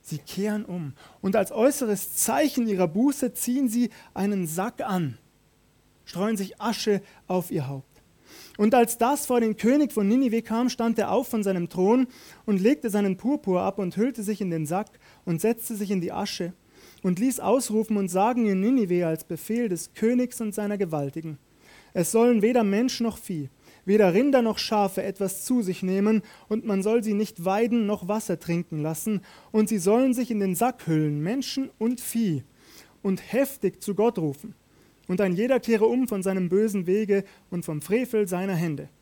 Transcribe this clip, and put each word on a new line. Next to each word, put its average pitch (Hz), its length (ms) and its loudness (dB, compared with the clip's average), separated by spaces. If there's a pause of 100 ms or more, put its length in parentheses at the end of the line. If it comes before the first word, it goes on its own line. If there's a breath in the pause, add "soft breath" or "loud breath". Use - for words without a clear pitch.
Sie 156 160 -10
kehren 208 460 -4
um. 170 300 -8 (260 loud breath)
Und 190 160 0
als 190 160 0
äußeres 220 640 0
Zeichen 269 500 0
ihrer 185 220 2
Buße 247 440 0
ziehen 254 360 0
sie 233 220 0 (240 loud breath)
einen 190 340 -2
Sack 185 320 -4
an, 165 360 -2 (880)
streuen 208 320 -4
sich 190 240 -8
Asche 202 420 0 (260 loud breath)
auf 180 240 -2
ihr 139 160 -4
Haupt. 135 180 -10 (720 loud breath)
Und 214 160 4
als 233 240 4
das 277 280 0
vor 247 140 2
den 220 160 0
König 277 360 2
von 202 160 0
Ninive 233 340 2
kam, 233 260 0
stand 233 300 0
er 202 140 0
auf 240 160 0
von 220 160 -2
seinem 180 240 0
Thron 220 400 2 (380 loud breath)
und 202 140 2
legte 233 300 2
seinen 196 260 2
Purpur 196 460 0
ab 196 160 -4
und 180 180 -4
hüllte 233 280 -2
sich 208 160 -4
in 190 100 -2
den 160 160 -2
Sack 180 220 -4 (360 soft breath)
und 165 160 -2
setzte 233 360 -2
sich 202 160 -4
in 190 80 0
die 170 100 -4
Asche 185 420 -6 (500 loud breath)
und 185 180 0
ließ 254 180 0
ausrufen 220 580 0
und 196 120 0
sagen 220 380 2
in 190 140 2
Ninive 190 460 2
als 160 160 -2
Befehl 220 460 -4
des 170 260 -6
Königs 247 460 0
und 214 140 -4
seiner 208 240 -4
Gewaltigen: 156 600 -4 (540 soft breath)
"Es 175 200 0
sollen 226 300 6
weder 233 200 4
Mensch 214 380 0
noch 226 180 -2
Vieh, 151 300 -8 (360 soft breath)
weder 196 300 6
Rinder 254 280 4
noch 220 160 0
Schafe 196 440 0
etwas 190 420 -6
zu 247 180 0
sich 185 200 -4
nehmen, 196 400 2 (260 loud breath)
und 220 180 -4
man 196 160 0
soll 220 200 2
sie 214 120 -2
nicht 202 300 -4
weiden 214 420 2
noch 202 200 -4
Wasser 202 320 -2
trinken 170 420 -4
lassen, 160 420 -4 (280 loud breath)
und 214 180 2
sie 220 100 0
sollen 233 360 4
sich 247 160 -4
in 214 80 -2
den 190 160 0
Sack 240 320 -2
hüllen, 156 340 0
Menschen 254 580 -4
und 233 220 -2
Vieh, 185 440 -2 (580 loud breath)
und 190 300 -4
heftig 220 500 -2
zu 202 120 -4
Gott 220 240 2
rufen. 147 360 -4 (540 soft breath)
Und 185 120 0
ein 190 120 2
jeder 233 260 2
kehre 220 280 2
um 240 200 2
von 196 160 -2
seinem 185 260 0
bösen 196 380 2
Wege 196 380 2 (260 loud breath)
und 175 140 -6
vom 151 180 -6
Frevel 220 460 0
seiner 185 260 -2
Hände. 156 340 -4 (140)